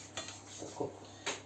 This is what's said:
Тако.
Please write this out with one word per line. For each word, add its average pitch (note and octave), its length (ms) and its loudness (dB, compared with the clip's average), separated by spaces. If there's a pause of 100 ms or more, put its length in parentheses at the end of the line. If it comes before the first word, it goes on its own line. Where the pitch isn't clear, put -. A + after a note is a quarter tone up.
(600)
Тако. - 280 2 (580)